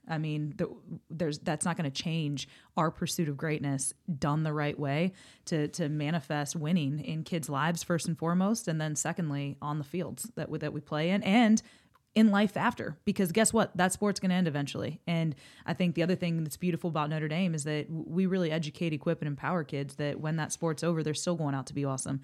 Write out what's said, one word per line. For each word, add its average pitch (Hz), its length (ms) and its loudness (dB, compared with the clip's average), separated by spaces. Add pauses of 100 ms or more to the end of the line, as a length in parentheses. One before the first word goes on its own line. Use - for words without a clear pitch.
I 160 120 -4
mean, 151 380 -2
the, 175 120 -2 (400)
there's, 151 300 -2
that's 156 260 -2
not 170 120 0
gonna 147 140 -2
change 151 560 -2 (300)
our 156 140 2
pursuit - 380 -2
of 143 100 -4
greatness 143 560 -2 (240)
done 151 240 2
the 156 100 0
right 147 260 0
way 147 340 0 (340)
to, 151 220 0
to 151 200 -2
manifest 147 680 -2
winning 151 440 2
in 160 240 -4
kids' 165 240 -4
lives 151 340 0
first 170 240 0
and 160 120 -2
foremost, 185 500 2
and 160 120 0
then 151 160 -2
secondly 143 640 -2
on 147 160 -2
the 143 60 -4
fields - 520 -6
that 156 140 -6
we, 151 80 -4
that 151 160 -4
we 151 80 -4
play 156 280 -2
in 196 120 2
and 220 400 6 (520)
in 220 160 8
life 202 240 4
after. 180 520 -2
Because 190 260 2
guess 220 180 4
what? - 280 2
That 185 160 4
sport's 202 260 0
gonna 180 140 2
end 185 120 4
eventually. 143 600 -2
And 165 280 2 (300)
I - 80 -2
think 175 220 2
the 170 80 2
other 175 140 4
thing 165 280 0
that's 147 140 -8
beautiful 180 320 0
about 151 180 0
Notre 156 200 0
Dame 165 260 2
is 143 100 -4
that 151 240 -2
w-, 160 180 -6
we 185 200 2
really 180 240 2
educate, 156 420 -2
equip, 156 300 -2
and 151 60 -2
empower 147 360 -2
kids 139 300 -6
that 147 260 -2
when 156 160 -2
that 156 160 -2
sport's 160 320 -2
over, 160 180 0
they're 151 120 -2
still 175 220 -2
going 147 180 -2
out 131 140 -4
to 147 60 -12
be 143 120 -2
awesome 135 380 -2